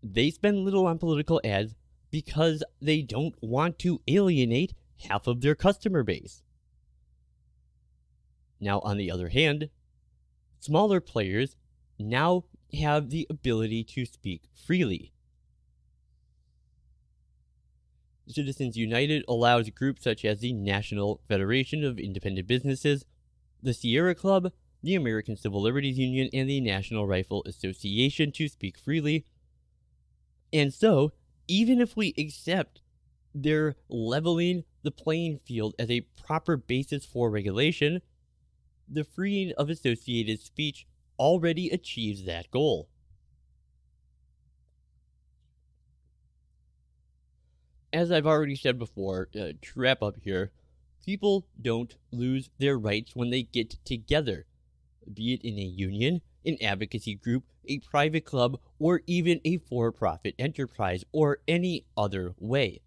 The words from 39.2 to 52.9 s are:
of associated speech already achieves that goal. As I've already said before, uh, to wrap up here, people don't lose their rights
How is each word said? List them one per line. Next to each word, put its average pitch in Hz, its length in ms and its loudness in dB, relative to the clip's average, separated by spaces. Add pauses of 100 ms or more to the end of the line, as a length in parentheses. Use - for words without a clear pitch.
of 143 120 0
associated 117 720 -2
speech - 480 -6 (320)
already 165 500 2
achieves 107 560 -4
that 85 260 -8
goal. 123 380 0 (4000)
As 170 200 2
I've 156 160 4
already 151 280 4
said 127 220 0
before, 95 580 -4
uh, 90 260 -6
to - 140 -20
wrap 127 280 2
up 104 180 -4
here, 98 300 -2 (540)
people 196 420 0 (140)
don't 117 340 -4 (160)
lose 127 460 -2
their 139 200 2
rights 107 380 -2